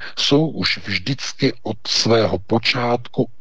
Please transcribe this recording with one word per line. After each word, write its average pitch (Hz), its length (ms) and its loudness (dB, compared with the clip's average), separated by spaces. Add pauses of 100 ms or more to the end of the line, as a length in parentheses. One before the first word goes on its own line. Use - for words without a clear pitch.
(160)
jsou 151 320 4
už 98 380 -2
vždycky 104 680 -2 (100)
od 110 140 -4 (100)
svého 110 520 2
počátku 120 880 0 (120)